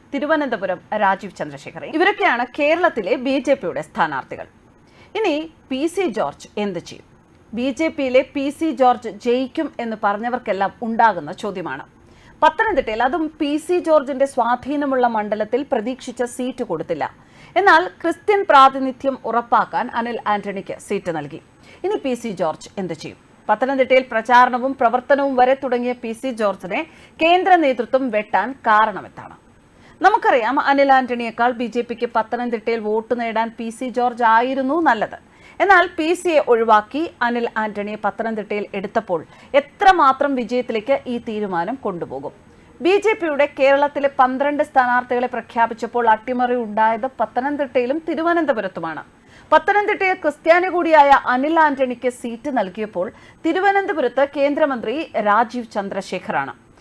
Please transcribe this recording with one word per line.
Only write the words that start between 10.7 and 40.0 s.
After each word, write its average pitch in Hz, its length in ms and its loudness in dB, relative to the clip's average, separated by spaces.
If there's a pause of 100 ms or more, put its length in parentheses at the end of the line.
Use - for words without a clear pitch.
ഉണ്ടാകുന്ന 214 500 0
ചോദ്യമാണ്. 165 640 -10 (480)
പത്തനംതിട്ടയിൽ, 311 600 2
അതും 311 360 -2
പി 294 180 -2
സി 359 220 0
ജോർജിന്റെ 285 460 2
സ്വാധീനമുള്ള 254 840 -2
മണ്ഡലത്തിൽ 214 640 -2
പ്രതീക്ഷിച്ച 247 520 -6
സീറ്റ് 247 400 -6
കൊടുത്തില്ല. 160 420 -6 (500)
എന്നാൽ 359 320 4 (140)
ക്രിസ്ത്യൻ 392 480 0
പ്രാതിനിധ്യം 269 760 4
ഉറപ്പാക്കാൻ 233 680 0
അനിൽ 233 340 -6
ആന്റണിക്ക് 196 480 -4 (120)
സീറ്റ് 190 300 -4
നൽകി. 147 240 -10 (420)
ഇനി 403 220 -2
പി 262 80 0
സി 233 180 -6
ജോർജ് 165 460 -4
എന്ത് 180 160 -6
ചെയ്യും? 143 240 -14 (320)
പത്തനംതിട്ടയിൽ 262 600 2
പ്രചാരണവും 247 680 2
പ്രവർത്തനവും 262 560 2
വരെ 247 180 4 (100)
തുടങ്ങിയ 247 300 -2 (100)
പി 226 80 -6
സി 240 200 -6
ജോർജിനെ 214 560 -4 (340)
കേന്ദ്ര 359 340 6
നേതൃത്വം 262 540 2
വെട്ടാൻ 208 420 -2 (160)
കാരണമെന്താണ്? 196 680 0 (640)
നമുക്കറിയാം, 294 580 2
അനിൽ 277 320 4
ആന്റണിയേക്കാൾ 240 600 0
ബി 240 140 -4
ജെ 233 160 -4
പിക്ക് 233 340 -6
പത്തനംതിട്ടയിൽ 233 640 -4
വോട്ട് 220 420 -4
നേടാൻ 226 360 -2
പി 226 120 -8
സി 247 200 -8
ജോർജ് 240 340 -2
ആയിരുന്നു 262 580 2
നല്ലത്. 226 360 0 (460)
എന്നാൽ 359 340 6
പി 330 160 0
സിയെ 349 340 2
ഒഴിവാക്കി 226 640 2 (100)
അനിൽ 240 360 -2
ആന്റണിയെ 208 480 -6
പത്തനംതിട്ടയിൽ 208 680 -4
എടുത്തപ്പോൾ 196 520 -4 (280)
എത്രമാത്രം 285 800 4